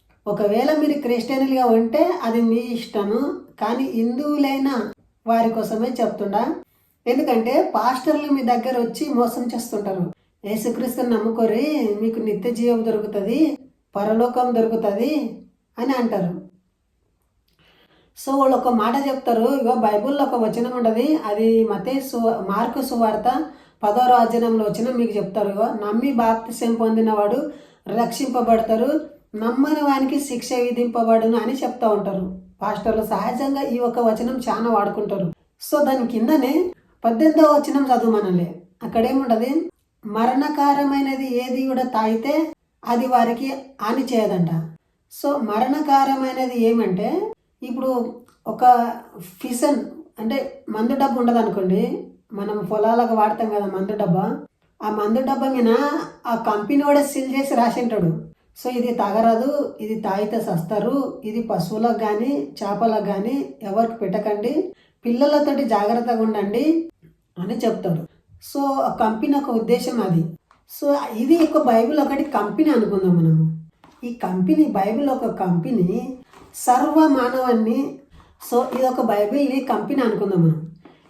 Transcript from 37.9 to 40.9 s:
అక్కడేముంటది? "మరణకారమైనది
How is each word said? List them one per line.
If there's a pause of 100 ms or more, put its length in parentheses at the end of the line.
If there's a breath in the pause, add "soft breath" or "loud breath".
అక్కడేముంటది? (360)
"మరణకారమైనది